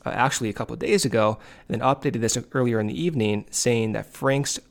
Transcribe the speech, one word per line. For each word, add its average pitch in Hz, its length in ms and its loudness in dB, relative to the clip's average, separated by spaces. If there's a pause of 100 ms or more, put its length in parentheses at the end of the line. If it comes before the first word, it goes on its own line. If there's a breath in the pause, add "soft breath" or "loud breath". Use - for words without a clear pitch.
uh, - 40 -4
actually 120 400 0
a - 20 -4
couple 113 220 -8
of - 40 -8
days - 260 2
ago, 110 340 2 (280 loud breath)
and 110 140 -4
then 123 80 2
updated 135 320 0
this 113 180 0 (140)
earlier 120 260 2
in 107 80 0
the 107 160 -4
evening, 110 480 0
saying 113 420 0
that 107 200 -8
Frank's 135 480 0 (100)